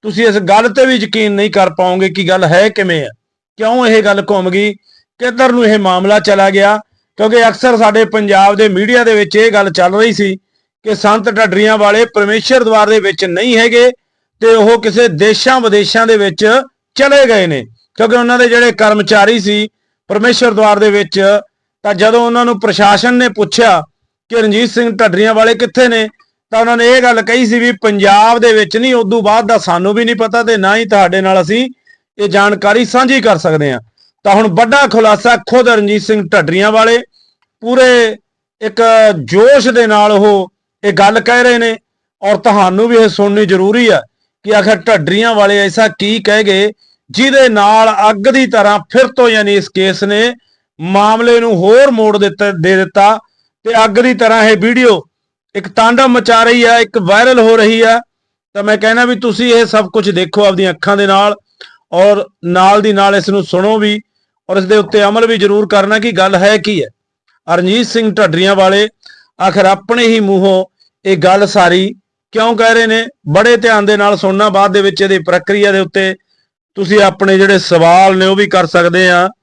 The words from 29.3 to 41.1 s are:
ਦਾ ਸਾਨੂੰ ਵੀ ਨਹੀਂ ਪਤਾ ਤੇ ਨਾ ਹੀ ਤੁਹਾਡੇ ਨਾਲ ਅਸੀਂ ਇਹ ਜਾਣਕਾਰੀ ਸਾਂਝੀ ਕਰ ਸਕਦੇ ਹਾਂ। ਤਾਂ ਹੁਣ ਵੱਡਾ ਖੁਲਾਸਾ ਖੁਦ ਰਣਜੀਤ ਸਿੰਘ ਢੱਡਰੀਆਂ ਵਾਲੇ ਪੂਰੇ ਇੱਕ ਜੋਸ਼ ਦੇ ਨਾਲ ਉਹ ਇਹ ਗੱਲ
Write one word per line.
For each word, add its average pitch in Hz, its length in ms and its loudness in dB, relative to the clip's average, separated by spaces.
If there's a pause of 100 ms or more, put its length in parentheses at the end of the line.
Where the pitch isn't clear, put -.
ਦਾ 226 120 0
ਸਾਨੂੰ 185 360 -4
ਵੀ 233 100 -2
ਨਹੀਂ 233 120 -4
ਪਤਾ 226 260 -2
ਤੇ 226 140 -2
ਨਾ 196 180 0
ਹੀ 226 100 -2
ਤੁਹਾਡੇ 190 360 0
ਨਾਲ 190 200 0
ਅਸੀਂ 220 260 -4 (520)
ਇਹ 202 100 -4
ਜਾਣਕਾਰੀ 202 560 0
ਸਾਂਝੀ 254 360 0
ਕਰ 196 180 0
ਸਕਦੇ 156 320 -2
ਹਾਂ। 123 80 -6 (460)
ਤਾਂ 196 100 2
ਹੁਣ 220 160 2
ਵੱਡਾ 240 360 2
ਖੁਲਾਸਾ 220 480 0 (140)
ਖੁਦ 240 200 2
ਰਣਜੀਤ 208 340 0
ਸਿੰਘ 214 200 -2
ਢੱਡਰੀਆਂ 180 480 -2
ਵਾਲੇ 226 260 2 (680)
ਪੂਰੇ 240 540 0 (440)
ਇੱਕ 214 200 -6 (440)
ਜੋਸ਼ 226 440 2
ਦੇ 233 180 0
ਨਾਲ 208 240 2
ਉਹ 202 400 0 (320)
ਇਹ 202 100 -2
ਗੱਲ 202 280 2